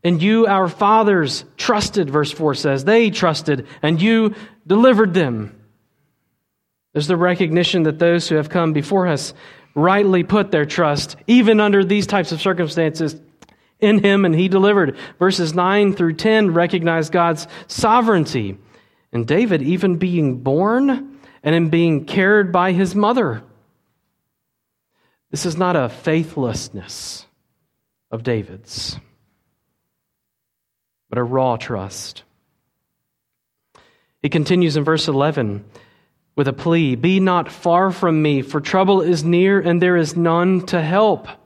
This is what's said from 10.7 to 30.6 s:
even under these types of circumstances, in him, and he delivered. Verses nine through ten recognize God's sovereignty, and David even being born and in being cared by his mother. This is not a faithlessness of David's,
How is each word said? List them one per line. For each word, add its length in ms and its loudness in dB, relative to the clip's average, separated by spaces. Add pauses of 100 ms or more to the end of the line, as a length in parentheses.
even 340 4
under 240 2
these 220 0
types 260 -2
of 100 -6
circumstances, 800 -2 (600)
in 240 2
him, 200 2
and 120 2
he 120 2
delivered. 480 2 (240)
Verses 340 0
nine 400 2
through 200 0
ten 400 2
recognize 560 0
God's 380 0 (200)
sovereignty, 880 0 (540)
and 160 -4
David 340 0
even 360 -2
being 400 -2
born 840 -2 (240)
and 120 0
in 140 0
being 360 0
cared 460 0
by 200 0
his 240 -2
mother. 480 -2 (1900)
This 140 -8
is 120 -4
not 180 0
a 140 0
faithlessness 1400 -6 (840)
of 120 -10
David's, 760 -8 (2000)